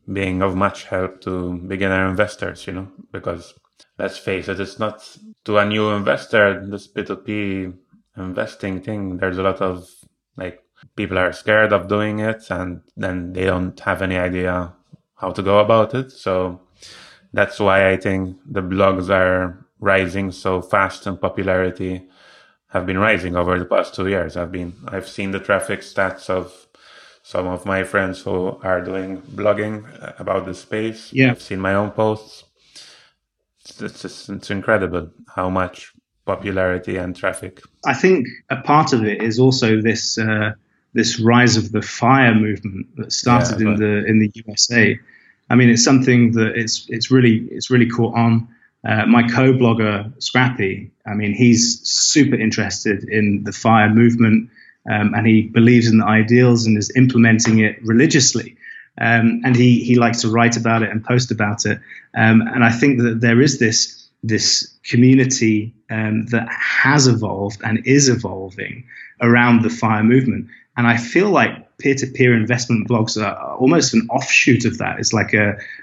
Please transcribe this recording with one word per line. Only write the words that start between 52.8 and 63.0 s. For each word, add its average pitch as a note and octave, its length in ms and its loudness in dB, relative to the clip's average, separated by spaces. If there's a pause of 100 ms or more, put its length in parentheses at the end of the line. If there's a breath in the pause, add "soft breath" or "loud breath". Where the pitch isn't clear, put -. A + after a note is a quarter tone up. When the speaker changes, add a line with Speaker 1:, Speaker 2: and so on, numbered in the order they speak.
Speaker 2:
in G#2 400 -2
the G2+ 80 -8
fire A2 380 2
movement, A2+ 600 4 (400 soft breath)
um, G#2 240 0
and G2+ 140 0
he A2 140 6
believes A#2 460 4
in A2 100 6
the G#2+ 80 4
ideals A2+ 600 4
and A2 120 2
is G2+ 180 -4
implementing A2+ 640 4
it G#2+ 240 2
religiously. B2 720 2 (460 loud breath)
Um, A2+ 420 2
and B2+ 120 4
he, A#2+ 280 4
he A#2+ 120 2
likes A#2 260 2
to A2+ 80 -2
write A#2 260 2
about A2+ 280 0
it G2+ 80 -2
and G#2+ 120 -6
post B2 280 0
about G#2+ 340 -2
it. G#2 140 -2 (360 loud breath)
Um, A2+ 260 6
and A#2 220 0
I A#2 80 4
think B2 300 2